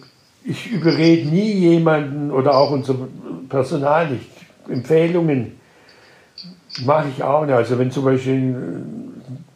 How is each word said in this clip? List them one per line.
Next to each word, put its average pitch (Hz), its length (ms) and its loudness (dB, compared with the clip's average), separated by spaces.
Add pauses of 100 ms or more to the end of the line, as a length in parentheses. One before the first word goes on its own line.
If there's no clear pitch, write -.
(440)
ich - 260 -8
überrede 160 580 2
nie 202 240 0
jemanden 156 800 2
oder 135 260 2
auch 139 140 4
unser 131 240 -2 (560)
Personal 147 580 0
nicht. 120 220 -6 (380)
Empfehlungen 151 920 0 (1300)
mache 147 280 2
ich - 80 -8
auch 147 220 2
nicht. 143 100 0
Also 120 240 2
wenn 127 120 0
zum 135 140 -2
Beispiel 131 300 0
ein, - 1120 -6 (120)